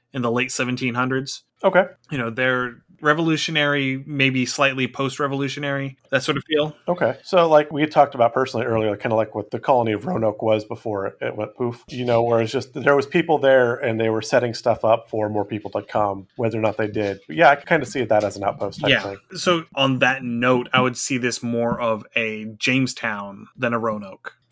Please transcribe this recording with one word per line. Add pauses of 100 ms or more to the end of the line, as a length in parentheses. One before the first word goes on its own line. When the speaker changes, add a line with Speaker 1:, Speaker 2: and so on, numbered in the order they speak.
(140)
Speaker 1:
in
the
late
seventeen
hundreds. (200)
Speaker 2:
Okay. (260)
Speaker 1:
You
know,
they're (180)
revolutionary,
maybe
slightly
post-revolutionary, (120)
that
sort
of
feel. (120)
Speaker 2:
Okay.
So,
like,
we
talked
about
personally
earlier,
kinda
like
what
the
colony
of
Roanoke
was
before
it,
it
went
poof,
you
know,
where
it's
just,
there
was
people
there
and
they
were
setting
stuff
up
for
more
people
to
come, (100)
whether
or
not
they
did.
But
yeah,
I
can
kinda
see
that
as
an
outpost
type
Speaker 1:
Yeah.
Speaker 2:
thing. (180)
Speaker 1:
So (100)
on
that
note,
I
would
see
this
more
of (100)
a (120)
Jamestown (100)
than
a
Roanoke. (180)